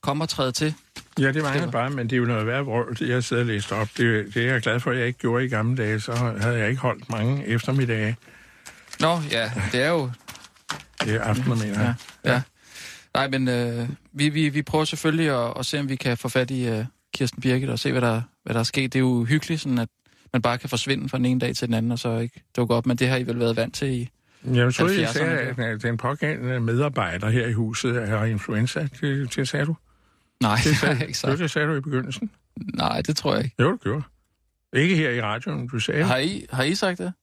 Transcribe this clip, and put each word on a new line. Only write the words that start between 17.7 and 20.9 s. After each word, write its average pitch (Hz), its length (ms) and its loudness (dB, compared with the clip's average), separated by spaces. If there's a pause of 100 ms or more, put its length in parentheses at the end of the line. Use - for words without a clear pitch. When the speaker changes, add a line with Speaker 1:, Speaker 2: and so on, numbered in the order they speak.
Speaker 1:
se, 139 120 0
hvad 127 100 2
der, 113 200 2 (220)
hvad - 100 -4
der 117 60 2
er 113 40 2
sket. 131 300 0
Det 135 60 2
er 131 40 4
jo 123 200 4
hyggeligt, 156 380 0
sådan 131 180 0
at 113 100 -2 (440)
man 127 80 2
bare 120 160 2
kan 135 120 -8
forsvinde 135 400 0